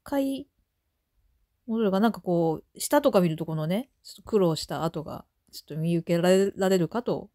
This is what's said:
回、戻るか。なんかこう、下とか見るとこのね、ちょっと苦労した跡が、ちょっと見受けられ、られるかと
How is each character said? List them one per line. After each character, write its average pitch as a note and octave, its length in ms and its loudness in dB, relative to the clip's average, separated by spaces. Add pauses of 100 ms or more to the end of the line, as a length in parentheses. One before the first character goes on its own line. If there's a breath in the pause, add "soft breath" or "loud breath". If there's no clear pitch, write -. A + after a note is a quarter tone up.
回、 C4+ 460 -4 (1160)
戻 A3+ 160 -2
る G3+ 80 2
か。 F#3+ 100 2
な A3+ 80 4
ん A3 40 -2
か F3+ 100 -10
こ E3+ 400 0 (120)
う、 - 60 -14
下 D4 220 2
と C#4+ 80 4
か G#3 100 4
見 F3+ 80 4
る D#3+ 80 -2
と E3 80 -6
こ D#3+ 100 -8
の D#3 120 -4
ね、 G3 240 -4 (120)
ち - 100 -20
ょ - 0 -
っ - 40 -20
と - 60 -20
苦 - 160 0
労 E3+ 180 4
し - 80 -8
た D3 180 -6
跡 D#3+ 200 -4
が、 - 240 -14 (260)
ち - 60 -16
ょ - 60 -20
っ - 20 -20
と D3 100 -10
見 E3 220 -2
受 E3+ 180 -2
け E3+ 60 0
ら F3+ 80 4
れ、 G3 220 4
ら F#3+ 180 -2
れ F#3 80 4
る E3 100 0
か A#3+ 140 -6
と G3 320 -6